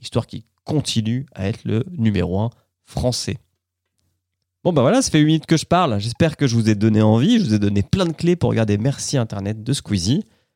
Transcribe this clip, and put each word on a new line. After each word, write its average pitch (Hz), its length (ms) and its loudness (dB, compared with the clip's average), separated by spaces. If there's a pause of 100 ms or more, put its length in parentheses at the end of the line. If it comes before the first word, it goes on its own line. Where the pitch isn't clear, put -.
histoire - 260 -6
qu'il 135 180 -16 (200)
continue 123 680 -4
à 98 140 -6
être - 160 -8
le 110 260 -2
numéro 101 500 -2
un 113 100 -2 (340)
français. - 540 -4 (1200)
Bon 180 100 0
bah 139 80 2
voilà, 202 220 4
ça - 80 -4
fait 160 80 2
huit 151 80 4
minutes 156 180 2
que 165 140 2
je - 80 -6
parle. 160 340 0
J'espère 135 380 -2
que 143 80 0
je 117 80 0
vous 110 160 2
ai 110 40 6
donné 107 280 4
envie. 120 360 4
Je 202 60 0
vous 110 100 0
ai 107 40 2
donné 101 240 0
plein 190 240 0
de 160 80 -2
clés 170 220 0
pour 123 120 -2
regarder 110 300 0
Merci 135 400 -4
Internet 104 440 -6
de 135 120 -4
Squeezie. 104 500 -2 (320)